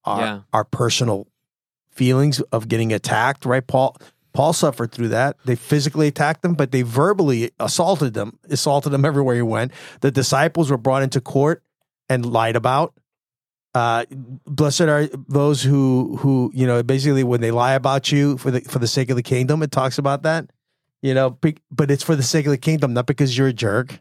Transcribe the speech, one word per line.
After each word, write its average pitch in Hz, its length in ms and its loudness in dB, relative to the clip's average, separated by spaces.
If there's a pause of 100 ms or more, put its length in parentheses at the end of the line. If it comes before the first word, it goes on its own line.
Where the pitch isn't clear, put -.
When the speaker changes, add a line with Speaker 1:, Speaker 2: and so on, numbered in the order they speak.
Speaker 1:
our, 101 160 -2
Speaker 2:
Yeah. 107 180 -4 (140)
Speaker 1:
our 107 100 2
personal 113 640 -2 (640)
feelings 131 500 2 (100)
of 113 160 -4
getting 113 260 0
attacked, 113 520 -2
right? 123 200 0
Paul, 131 300 0 (380)
Paul 151 200 2
suffered 127 380 -2
through 120 180 -4
that. 120 360 0
They 123 100 0
physically 147 520 0
attacked 151 340 -2
them, 175 120 0
but 143 180 0
they 131 100 0
verbally 135 800 0
assaulted 147 540 0
them, 104 240 -8 (120)
assaulted 143 420 -2
them 139 140 2
everywhere 139 300 2
he 120 60 0
went. 113 300 -2 (300)
The 135 100 2
disciples 135 580 0
were 139 80 0
brought 131 260 0
into 127 180 -2
court 143 420 0 (460)
and 123 160 0
lied 113 320 0
about. 131 360 0 (800)
Uh, 117 320 0 (400)
blessed 147 360 0
are 151 260 4 (200)
those 143 340 2
who, 131 600 2
who, 131 320 2
you 131 120 0
know, 120 160 2
basically 135 420 0
when 120 180 0
they 117 100 0
lie 120 220 2
about 135 380 0
you 143 260 2
for 135 140 -4
the, 123 100 -2
for - 180 -6
the 117 80 0
sake 127 220 -2
of 127 80 0
the 120 60 -2
kingdom, 131 380 0
it 147 100 -4
talks 131 260 -2
about 139 260 -2
that, 156 260 -2 (520)
you 135 120 0
know, 131 180 2
be-, 151 260 -2 (140)
but 143 200 2
it's 143 120 0
for 160 120 2
the 135 80 -2
sake 143 220 0
of 147 60 0
the 139 60 0
kingdom, 147 360 0
not 120 120 -2
because 127 320 0
you're 135 120 2
a 123 40 -2
jerk 113 480 -4